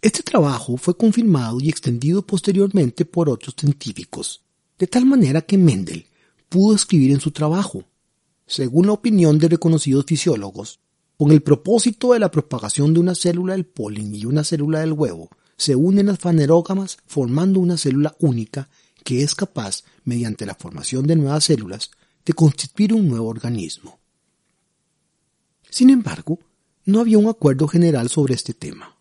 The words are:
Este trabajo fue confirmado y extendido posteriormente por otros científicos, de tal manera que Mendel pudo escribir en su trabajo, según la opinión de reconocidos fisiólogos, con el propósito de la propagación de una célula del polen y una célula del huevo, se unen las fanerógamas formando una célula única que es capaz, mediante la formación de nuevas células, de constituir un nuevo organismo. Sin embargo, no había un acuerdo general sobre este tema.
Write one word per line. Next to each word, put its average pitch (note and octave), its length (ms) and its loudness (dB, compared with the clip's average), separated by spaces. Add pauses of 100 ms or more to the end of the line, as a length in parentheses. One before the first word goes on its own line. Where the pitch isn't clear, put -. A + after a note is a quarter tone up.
Este - 180 0
trabajo C#3 540 0
fue F3 220 -4
confirmado F3+ 640 0
y D#3 80 0
extendido D3 560 -2
posteriormente F#3+ 800 0
por E3 240 -2
otros B2 280 -8
científicos, - 840 -6 (360)
de F#3 80 -2
tal B3+ 200 0
manera F3 340 2
que - 160 -2
Mendel F#2+ 480 2 (460)
pudo G3 240 4
escribir C#3+ 380 2
en C#3 80 0
su D#3 100 -4
trabajo, E3+ 560 -4 (600)
según C#3+ 420 0
la G#3+ 40 2
opinión F#3 460 2
de E3 100 4
reconocidos D#3 560 2
fisiólogos, A2 760 -4 (380)
con D3 160 4
el D3+ 100 6
propósito A3 680 0
de A#3+ 60 4
la G3+ 120 0
propagación C#3+ 640 -2
de E3 80 4
una F3+ 140 0
célula F3+ 400 -2
del F#3+ 100 -4
polen G#2 500 -10
y G#2 120 -10
una D3 180 0
célula D#3 360 -2
del D#3+ 120 -4
huevo, G2+ 380 -6 (260)
se - 180 -2
unen F#3+ 300 2
las G3+ 140 0
fanerógamas E3+ 880 0
formando D3+ 520 0
una F3 200 0
célula D3 420 0
única C3 480 -2 (360)
que C3 180 -2
es C#3+ 120 -2
capaz, G#2+ 500 -8 (200)
mediante A#2+ 400 -6
la G2 100 -12
formación B2+ 520 -8
de E3 100 2
nuevas D3 280 0
células, A2 460 -2 (360)
de D#3 80 0
constituir E3 580 0
un G#3+ 160 2
nuevo A#2 200 -2
organismo. A2 680 -10 (1700)
Sin B3 180 6
embargo, A3+ 520 0 (440)
no G3+ 160 2
había A3+ 160 4
un G#3 120 6
acuerdo D3 380 0
general D3 440 2
sobre C3+ 240 0
este - 180 -8
tema. - 380 -16 (100)